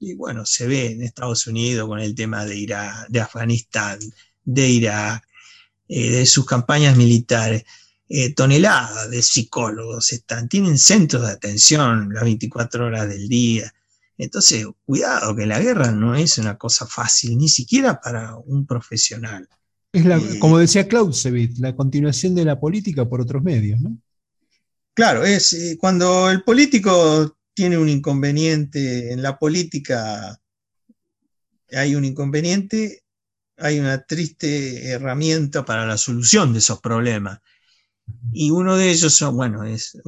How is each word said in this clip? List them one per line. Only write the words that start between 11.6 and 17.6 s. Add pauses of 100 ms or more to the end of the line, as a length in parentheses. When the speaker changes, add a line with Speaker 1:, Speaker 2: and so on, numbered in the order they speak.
Speaker 1:
las
veinticuatro
horas
del
día. (460)
Entonces, (180)
cuidado,
que
la
guerra
no
es
una
cosa
fácil,
ni
siquiera